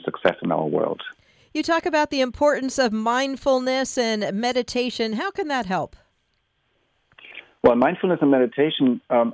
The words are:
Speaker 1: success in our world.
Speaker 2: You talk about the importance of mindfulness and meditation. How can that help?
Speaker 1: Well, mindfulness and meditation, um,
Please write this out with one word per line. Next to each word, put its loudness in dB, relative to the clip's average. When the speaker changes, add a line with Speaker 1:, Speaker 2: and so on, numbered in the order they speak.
Speaker 1:
success 0
in 0
our 0
world. -2
Speaker 2:
You -2
talk 0
about 0
the 0
importance 0
of 2
mindfulness 0
and -2
meditation. -2
How -4
can -6
that -2
help? -4
Speaker 1:
Well, 6
mindfulness 2
and 4
meditation, 2
um, 2